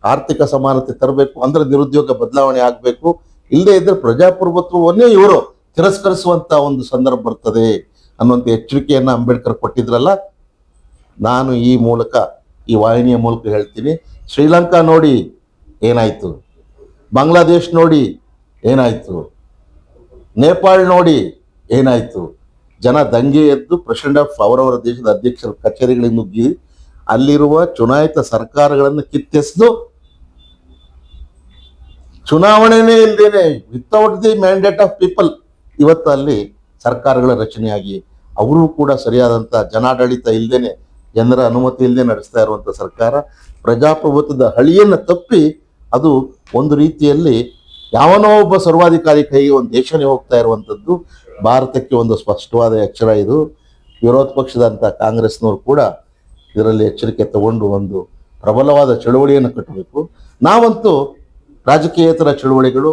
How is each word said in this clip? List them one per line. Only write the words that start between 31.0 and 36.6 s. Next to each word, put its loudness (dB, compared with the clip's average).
ಚುನಾವಣೆನೇ 4
ಇಲ್ದೇನೆ 4
without 0
the 2
mandate 0
of 0
people 0
ಇವತ್ತು 2
ಅಲ್ಲಿ -4